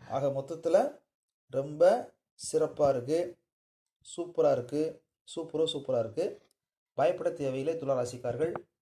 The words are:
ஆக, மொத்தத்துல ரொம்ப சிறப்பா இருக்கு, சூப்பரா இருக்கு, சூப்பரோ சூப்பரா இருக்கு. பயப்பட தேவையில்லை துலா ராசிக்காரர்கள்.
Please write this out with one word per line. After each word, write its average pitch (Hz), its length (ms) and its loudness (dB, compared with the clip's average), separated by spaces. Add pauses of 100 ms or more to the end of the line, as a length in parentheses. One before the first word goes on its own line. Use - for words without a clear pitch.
ஆக, 135 180 0
மொத்தத்துல 165 720 0 (500)
ரொம்ப 156 640 2 (400)
சிறப்பா 156 380 2
இருக்கு, 147 480 0 (800)
சூப்பரா 160 340 2
இருக்கு, 143 500 -2 (340)
சூப்பரோ 156 280 -2 (100)
சூப்பரா 135 260 -2
இருக்கு. 113 420 -4 (520)
பயப்பட 165 380 0
தேவையில்லை 139 440 -2
துலா 139 180 -2
ராசிக்காரர்கள். 123 600 -2 (280)